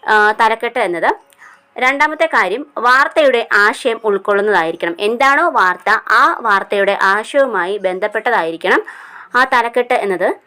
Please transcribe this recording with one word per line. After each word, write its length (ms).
ആ, 240
തലക്കെട്ട് 480
എന്നത്. 360
രണ്ടാമത്തെ 480
കാര്യം 400
വാർത്തയുടെ 760
ആശയം 500
ഉൾക്കൊള്ളുന്നതായിരിക്കണം. 960
എന്താണോ 500
വാർത്ത 400
ആ 340
വാർത്തയുടെ 600
ആശയവുമായി 760
ബന്ധപ്പെട്ടതായിരിക്കണം 1040
ആ 80
തലക്കെട്ട് 400
എന്നത്. 420